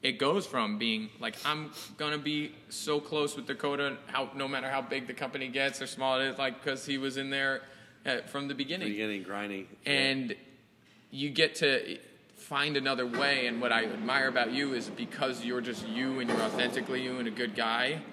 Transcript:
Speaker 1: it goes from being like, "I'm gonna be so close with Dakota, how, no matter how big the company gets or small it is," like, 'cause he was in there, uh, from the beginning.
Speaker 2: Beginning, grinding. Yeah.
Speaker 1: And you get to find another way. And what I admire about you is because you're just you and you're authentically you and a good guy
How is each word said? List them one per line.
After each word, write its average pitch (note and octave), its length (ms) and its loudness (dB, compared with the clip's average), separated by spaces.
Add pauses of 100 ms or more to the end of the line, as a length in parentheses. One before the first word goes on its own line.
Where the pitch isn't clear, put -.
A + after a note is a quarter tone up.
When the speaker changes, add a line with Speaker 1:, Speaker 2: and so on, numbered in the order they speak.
Speaker 1:
it B2 160 0
goes D#3+ 260 4
from G#2+ 320 0
being A2 320 0 (100)
like, A2+ 240 -4
"I'm D3+ 280 -2 (260)
gonna D3+ 220 -2
be D3+ 340 -2 (160)
so D3 300 0
close D3 360 0
with C3 120 -6
Dakota, C#3 500 0 (100)
how, C3 280 -2
no C3+ 120 -2
matter C3 220 -2
how C3+ 120 0
big B2+ 260 -4
the B2+ 60 -8
company C3 340 -4
gets C3+ 340 0
or C3 60 -4
small C3 320 2
it C3+ 80 4
is," C3 100 -2
like, C3 260 -2
'cause C3+ 220 -2
he C#3 140 -2
was C3+ 180 -2
in C3+ 140 -4
there, C3+ 320 0 (420)
uh, C3 160 2
from C#3 260 -6
the C#3+ 60 -2
beginning. C#3+ 360 -2
Speaker 2:
Beginning, G#2 340 -2
grinding. G2 440 -4 (180)
Yeah. C#3+ 60 0
Speaker 1:
And C3+ 440 2 (760)
you C#3 220 -2
get D3+ 240 4
to - 420 4 (380)
find C#3+ 420 0
another C3 300 2
way. C3 400 4
And A#2 120 0
what B2 120 4
I A2+ 140 6
admire A#2 420 2
about B2 240 4
you C3+ 240 2
is G#2+ 140 -2
because A#2 540 -2
you're B2 180 0
just A2+ 260 -4
you C3 320 0
and A#2+ 100 0
you're A2+ 120 2
authentically B2 640 0
you B2+ 140 -2
and A#2+ 100 -2
a A2 40 -2
good A2 240 -2
guy A#2+ 460 2 (120)